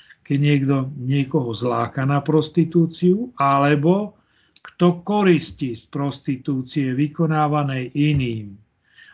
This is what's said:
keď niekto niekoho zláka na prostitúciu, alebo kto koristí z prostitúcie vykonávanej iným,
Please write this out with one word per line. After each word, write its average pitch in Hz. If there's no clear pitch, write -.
keď 143
niekto 143
niekoho 131
zláka 117
na 143
prostitúciu, 165
alebo 147
kto 175
koristí 170
z -
prostitúcie 135
vykonávanej 147
iným, 120